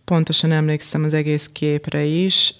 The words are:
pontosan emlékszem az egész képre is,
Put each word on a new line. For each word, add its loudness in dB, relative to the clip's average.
pontosan 0
emlékszem 0
az 0
egész 0
képre -2
is, 2